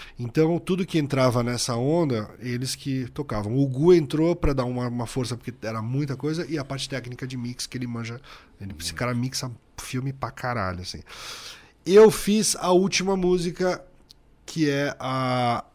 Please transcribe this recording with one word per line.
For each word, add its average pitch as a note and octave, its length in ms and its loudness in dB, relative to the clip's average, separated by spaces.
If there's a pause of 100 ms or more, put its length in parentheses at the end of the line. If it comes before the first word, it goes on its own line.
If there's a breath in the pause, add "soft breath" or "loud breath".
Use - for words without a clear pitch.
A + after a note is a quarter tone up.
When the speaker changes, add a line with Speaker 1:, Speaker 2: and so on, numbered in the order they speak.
(180 loud breath)
Speaker 1:
Então, D#3 420 2
tudo F3+ 260 -2
que E3+ 120 -2
entrava C3 460 2
nessa A#2+ 320 -2
onda, C3 540 0 (100)
eles B2 360 -6
que C3 360 -4
tocavam. G#2+ 460 -4
O C#3 100 4
Gu C#3+ 260 6
entrou D#3+ 420 4
pra D3+ 180 0
dar B2+ 120 0
uma, B2 220 -2
uma A#2+ 200 -4
força, A#2+ 300 -4
porque A#2 160 -10 (120)
era A2 160 -4
muita C3+ 340 -2
coisa, D#3 340 -4
e D#3 80 -2
a C3+ 80 -6
parte C3+ 240 -8
técnica B2 380 -8
de B2+ 100 -8
mix, A#2+ 300 -6
que - 100 -10
ele B2+ 100 -4
manja. A#2 320 -8 (400 loud breath)
Ele, G2 200 -10
esse E2+ 100 -8
Speaker 2:
Muito. D#2+ 60 -10
Speaker 1:
cara B2 180 -2
mixa B2 380 -4 (260)
filme C3 360 -6
pra A#2 180 -6
caralho, F#2+ 500 -4
assim. - 200 -12 (840 loud breath)
Eu G#3 260 10
fiz G#3 460 2
a F3+ 140 0
última F#3+ 440 4
música, F3+ 680 0 (640)
que D#3 240 0
é C#3+ 300 0
a, B2+ 640 0 (120)